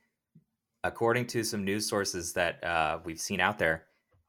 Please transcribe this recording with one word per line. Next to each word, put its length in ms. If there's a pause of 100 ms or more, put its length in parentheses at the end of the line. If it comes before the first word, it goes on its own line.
(840)
according 440
to 140
some 220
news 240
sources 460
that, 280
uh, 420
we've 160
seen 200
out 180
there, 260 (440)